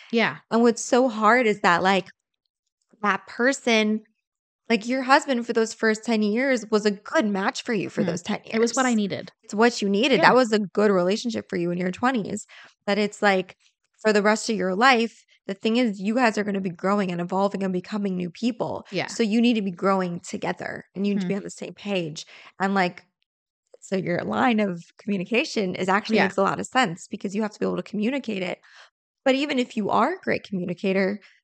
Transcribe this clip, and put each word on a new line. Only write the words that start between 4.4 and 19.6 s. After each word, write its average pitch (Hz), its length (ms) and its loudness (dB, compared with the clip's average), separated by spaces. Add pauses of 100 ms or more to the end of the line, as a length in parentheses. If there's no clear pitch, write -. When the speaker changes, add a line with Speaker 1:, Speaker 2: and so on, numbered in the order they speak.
Speaker 2:
like, 226 180 0
your 262 140 -2
husband 269 440 2
for - 80 -6
those 226 200 0
first 220 300 0
ten 220 180 0
years 240 480 0
was 214 160 2
a 208 60 2
good 220 340 0
match 202 380 -2
for 240 100 -2
you 185 160 -2
for - 120 -4
Speaker 1:
Mm. 190 40 2
Speaker 2:
those 175 160 -4
ten - 220 -4
years. - 120 -10
Speaker 1:
It 220 40 2
was 233 160 2
what 262 100 2
I 247 80 2
needed. 196 380 -4 (120)
Speaker 2:
It's - 100 -14
what 233 280 2
you 202 80 0
needed. 220 280 4
Speaker 1:
Yeah. 170 120 6
Speaker 2:
That 226 60 6
was 240 160 4
a 214 80 2
good 208 320 0
relationship 202 580 -2
for 190 60 -6
you 175 160 -2
in 175 60 -4
your 180 140 -2
twenties. 220 540 -4 (400)
But 202 120 0
it's 208 240 -2
like, 190 340 0 (460)
for 220 100 4
the 208 100 4
rest 214 280 2
of 220 60 0
your 185 200 -2
life, 233 480 2 (220)
the 196 80 -6
thing 220 240 0
is, 208 220 0
you 208 160 -2
guys 226 220 2
are 202 60 -2
gonna 196 180 -4
be 190 80 -4
growing 190 420 -2
and 175 80 -6
evolving 190 440 -2
and 190 80 -2
becoming 190 440 -4
new 175 140 -6
people. 160 600 -6
Speaker 1:
Yeah. - 160 -4
Speaker 2:
So 214 160 -4
you 220 180 2
need 240 120 4
to 214 80 0